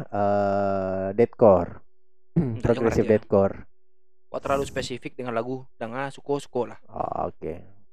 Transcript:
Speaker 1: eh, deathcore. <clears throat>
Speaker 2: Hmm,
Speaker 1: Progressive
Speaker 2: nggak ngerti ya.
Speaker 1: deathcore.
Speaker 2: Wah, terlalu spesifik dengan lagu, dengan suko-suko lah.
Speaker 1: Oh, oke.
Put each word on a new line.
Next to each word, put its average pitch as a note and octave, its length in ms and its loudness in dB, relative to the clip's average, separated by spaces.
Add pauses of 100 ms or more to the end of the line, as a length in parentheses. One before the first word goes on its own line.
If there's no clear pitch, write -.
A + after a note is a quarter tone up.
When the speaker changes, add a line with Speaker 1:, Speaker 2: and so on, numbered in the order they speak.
Speaker 1:
eh, G2 1040 0
deathcore. G2 680 6
<clears throat> - 20 -18 (520)
Speaker 2:
Hmm, B2+ 240 0
Speaker 1:
Progressive A#2+ 160 2
Speaker 2:
nggak A#2+ 80 0
ngerti A2+ 220 2
ya. G#2+ 100 2
Speaker 1:
deathcore. G2 420 4 (720)
Speaker 2:
Wah, B2+ 140 -8
terlalu C#3 260 0
spesifik B2+ 480 -6
dengan B2 200 -8
lagu, B2+ 420 -4
dengan B2 320 -6
suko-suko C#3 580 -4
lah. G#2+ 220 -14
Speaker 1:
Oh, - 420 -4
oke. D#2+ 240 -10 (400)